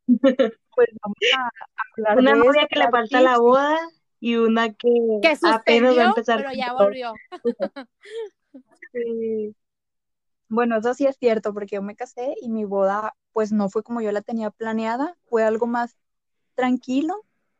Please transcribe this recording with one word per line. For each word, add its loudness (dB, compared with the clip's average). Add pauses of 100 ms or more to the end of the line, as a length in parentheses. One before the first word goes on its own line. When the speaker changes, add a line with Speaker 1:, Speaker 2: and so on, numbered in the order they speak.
Speaker 1:
<laughs> 2 (140)
Speaker 2:
pues, 4 (140)
vamos -10 (200)
a, -4
a -6 (460)
hablar 2
Speaker 1:
Una 6
Speaker 2:
de 4
Speaker 1:
novia 6
Speaker 2:
eso, 0
Speaker 1:
que -6
le 4
Speaker 2:
dar 2
Speaker 1:
falta 2
la 6
Speaker 2:
tips 4
y 4
Speaker 1:
boda 4 (420)
y -2
una 2
que -2 (320)
Speaker 3:
Que 2
Speaker 1:
apenas -2
va 4
a 4
Speaker 3:
suspendió, 4
Speaker 1:
empezar 0
Speaker 3:
pero -6
Speaker 1:
con -8
Speaker 3:
ya -4
Speaker 1:
todo. -8
Speaker 3:
volvió. -4 (180)
<laughs> -8 (1040)
Speaker 2:
Sí. -6 (960)
Bueno, 0
eso -2
sí -2
es 0
cierto, 0
porque -10
yo -6
me -10
casé -10
y -10
mi -4
boda, -2 (200)
pues, -2
no 0
fue -6
como -8
yo -4
la -4
tenía -6
planeada, -6
fue 0
algo 0
más -6 (580)
tranquilo, -2 (340)